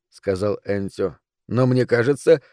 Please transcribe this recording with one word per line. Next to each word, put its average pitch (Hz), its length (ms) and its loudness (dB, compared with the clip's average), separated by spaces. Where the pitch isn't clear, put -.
сказал 98 540 -4
Энте, 98 520 -4
"но 123 180 0
мне 127 200 2
кажется, 135 560 2